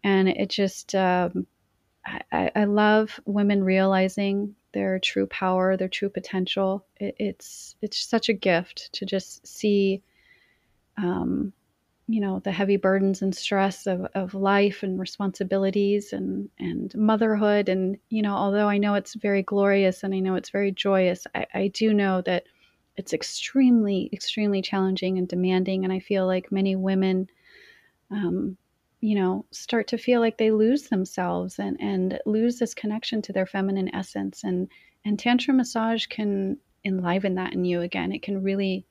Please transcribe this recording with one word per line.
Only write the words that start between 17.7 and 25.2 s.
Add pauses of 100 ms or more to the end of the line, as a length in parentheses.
you
know,
although
I
know
it's
very
glorious
and
I
know
it's
very
joyous,
I,
I
do
know
that (520)
it's
extremely,
extremely
challenging
and